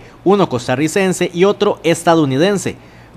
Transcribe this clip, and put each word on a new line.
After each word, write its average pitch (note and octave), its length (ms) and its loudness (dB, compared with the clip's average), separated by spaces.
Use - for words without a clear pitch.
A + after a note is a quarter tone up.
uno F#3+ 260 2
costarricense D#3+ 800 -2
y E3+ 120 0
otro G3+ 380 0
estadounidense, D#3+ 960 0